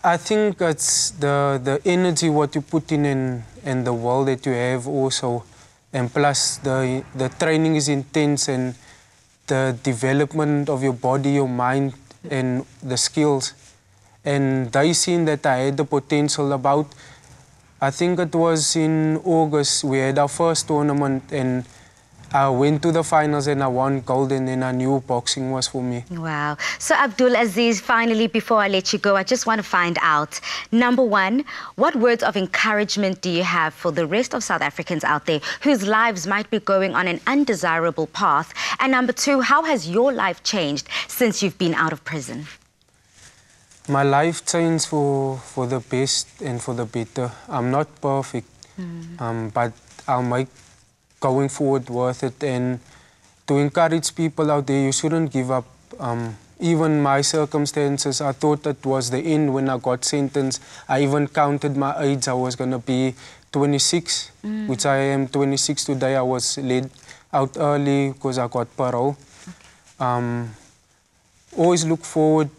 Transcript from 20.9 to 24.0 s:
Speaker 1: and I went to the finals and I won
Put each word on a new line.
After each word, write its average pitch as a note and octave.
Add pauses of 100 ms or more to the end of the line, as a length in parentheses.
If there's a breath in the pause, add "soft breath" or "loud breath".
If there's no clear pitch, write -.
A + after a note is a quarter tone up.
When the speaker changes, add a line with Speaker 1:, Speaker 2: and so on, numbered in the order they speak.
Speaker 1:
and B2+ (680 soft breath)
I C#3
went C#3+
to E3+
the E3
finals D3
and C#3
I C3+
won C3